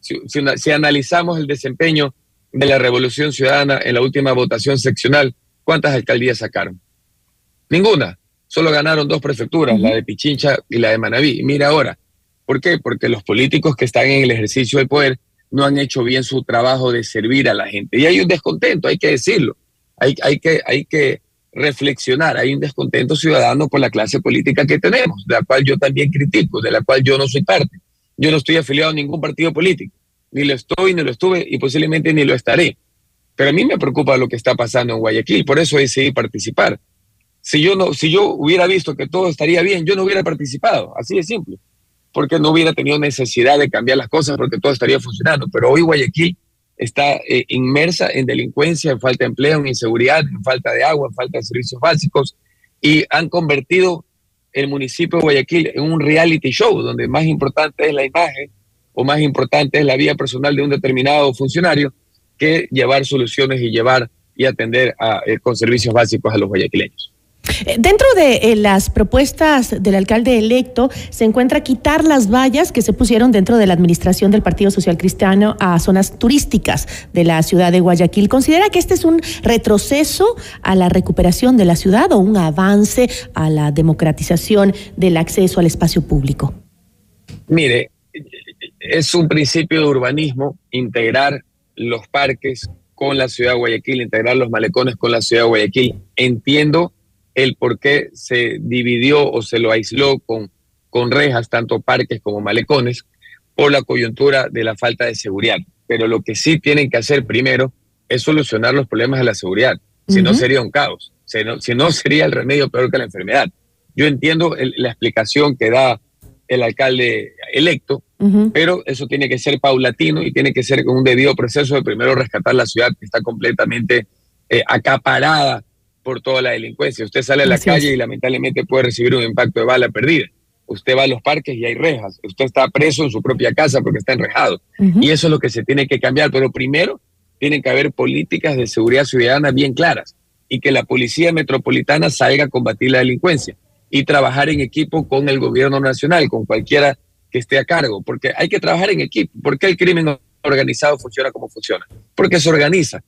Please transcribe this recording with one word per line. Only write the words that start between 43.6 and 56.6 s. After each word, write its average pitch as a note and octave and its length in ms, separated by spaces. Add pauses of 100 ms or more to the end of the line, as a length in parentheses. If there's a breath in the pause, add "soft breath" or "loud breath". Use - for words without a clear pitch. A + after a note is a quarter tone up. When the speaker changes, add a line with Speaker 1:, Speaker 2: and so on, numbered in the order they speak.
Speaker 1:
cambiar B2 280
las B2+ 120
cosas, D3 280
porque B2 220
todo C#3+ 120
estaría C3 280
funcionando. C3 520
Pero A#2+ 200
hoy D3+ 100
Guayaquil D#3+ 560 (400)
está, C#3+ 380
eh, - 320
inmersa D3 640
en C3 160
delincuencia, C#3+ 640
en B2 80
falta C3 260
de A#2 40
empleo, D3 300
en C#3+ 80
inseguridad, A#2+ 540
en B2 220
falta B2+ 280
de A#2+ 120
agua, D3 260
en G#2 60
falta B2+ 240
de A#2 40
servicios A#2+ 380
básicos, D3+ 540 (440)
y D3+ 300
han D#3 180
convertido E3+ 800 (480)
el C#3 140
municipio C#3 500
de E3 60
Guayaquil D#3 500
en C#3 80
un D#3+ 180
reality D#3 520
show, G3 300